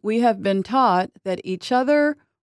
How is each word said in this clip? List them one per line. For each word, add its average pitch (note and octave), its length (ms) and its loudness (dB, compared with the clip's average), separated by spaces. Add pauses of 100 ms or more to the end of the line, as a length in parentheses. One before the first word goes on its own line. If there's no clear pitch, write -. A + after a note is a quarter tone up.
we G#3+ 160 -2
have A3+ 240 2
been G3 200 0
taught G3+ 480 0 (120)
that F#3+ 220 -6
each F#3 260 -6
other D4 460 2 (260)